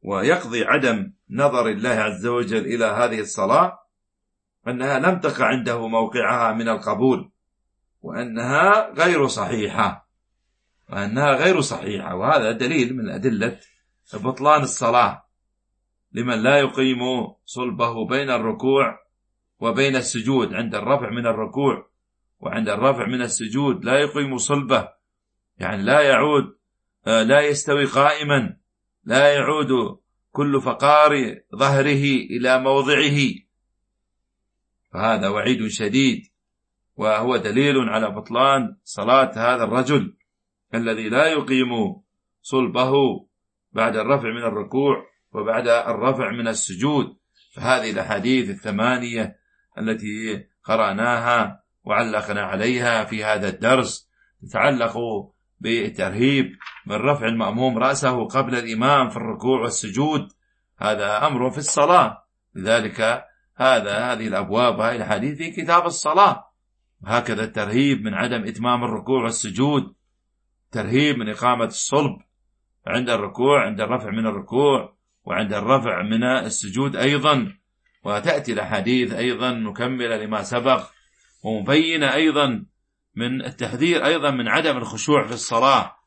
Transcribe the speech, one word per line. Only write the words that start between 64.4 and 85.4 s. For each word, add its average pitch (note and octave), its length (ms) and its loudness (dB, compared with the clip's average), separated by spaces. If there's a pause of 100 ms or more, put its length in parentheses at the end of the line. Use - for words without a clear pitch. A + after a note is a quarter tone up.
وهذه A#2 180 0
الأحاديث A2 420 -4
في D#3+ 120 -8
كتاب E3+ 360 2
الصلاة. E3+ 580 2 (640)
هكذا A2+ 380 -2
الترهيب A2 600 0
من G#2 100 -4
عدم A#2 300 -4
إتمام A#2+ 400 -2
الركوع A2+ 380 -2
والسجود، A2+ 720 -2 (800)
ترهيب A#2+ 460 0
من G#2+ 100 -6
إقامة A#2 360 0
الصلب C3+ 520 -2 (680)
عند A#2+ 240 -2
الركوع، A#2 560 2
عند G#2 140 -6
الرفع A2 300 -4
من A2+ 160 -2
الركوع، A#2 720 0 (280)
وعند G2 280 -4
الرفع G#2+ 500 0
من A2 220 0
السجود A#2 720 -2
أيضًا. C3+ 560 2 (520)
وتأتي A#2+ 480 -2
الأحاديث G#2+ 600 -2
أيضًا B2 400 -2
مكملة A#2 640 -4
لما G#2+ 260 -6
سبق A#2+ 400 0 (600)
ومبينة C#3 720 0
أيضًا C#3+ 500 0 (500)
من B2 300 -6
التحذير B2+ 640 -2
أيضًا D3 240 2
من B2 180 -2
عدم C#3 280 2
الخشوع A#2+ 500 0
في A2+ 60 -8
الصلاة. A#2+ 640 2 (100)